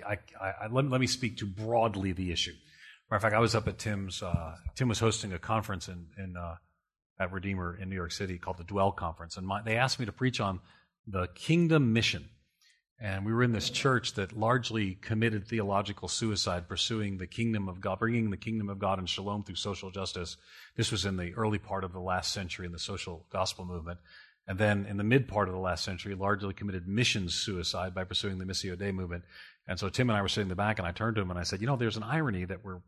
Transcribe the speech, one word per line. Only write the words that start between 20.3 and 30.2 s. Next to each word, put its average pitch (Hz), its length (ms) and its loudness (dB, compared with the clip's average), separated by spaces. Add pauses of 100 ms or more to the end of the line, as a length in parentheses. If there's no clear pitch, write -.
This 113 160 0
was 98 140 0
in 98 100 0
the 87 200 -2
early 107 240 2
part 95 240 -2
of 90 100 -6
the 92 60 -8
last 90 340 0
century 95 320 -6
in 87 60 -6
the 82 80 -10
social 87 520 -8
gospel 92 340 -2
movement. 87 340 -6 (480)
And 95 100 -4
then 104 320 4
in 101 80 -2
the 101 60 0
mid 120 240 6
part 101 200 4
of 92 60 -4
the 92 60 -4
last 90 240 0
century, 98 320 -6
largely 98 400 0
committed 92 320 -4
missions 98 480 2
suicide 90 580 -2
by 92 100 -2
pursuing 92 360 -2
the 92 60 -4
Missio 92 320 -4
Dei 98 140 -2
movement. 87 340 -4 (420)
And 92 100 -4
so 98 120 -2
Tim 123 200 4
and 107 80 4
I 101 60 4